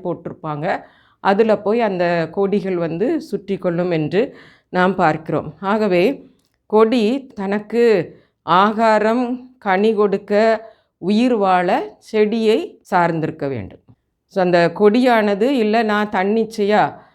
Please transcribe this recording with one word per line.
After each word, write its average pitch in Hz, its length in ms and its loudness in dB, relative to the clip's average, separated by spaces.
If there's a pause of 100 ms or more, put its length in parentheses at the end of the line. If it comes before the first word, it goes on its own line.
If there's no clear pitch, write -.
போட்டிருப்பாங்க. 165 800 -8 (380)
அதுல 202 380 2
போய் 208 240 -2
அந்த 175 500 0
கொடிகள் 190 460 -2
வந்து 170 440 -2
சுற்றி 196 360 -6
கொள்ளும் 175 340 -2
என்று 160 460 -2 (320)
நாம் 180 260 0
பார்க்கிறோம். 156 640 -2
ஆகவே 202 720 0 (360)
கொடி 226 680 2
தனக்கு 208 800 0 (260)
ஆகாரம், 220 1160 0
கனி 202 360 0
கொடுக்க, 208 680 0 (360)
உயிர் 226 380 0
வாழ 196 640 0
செடியை 220 840 -2 (120)
சார்ந்திருக்க 165 560 -2
வேண்டும். 117 320 -10 (460)
So, 190 180 -4
அந்த 175 360 2
கொடியானது, 214 600 2
"இல்ல, 233 420 0
நான் 208 260 -2
தன்னிச்சையா 208 840 0 (220)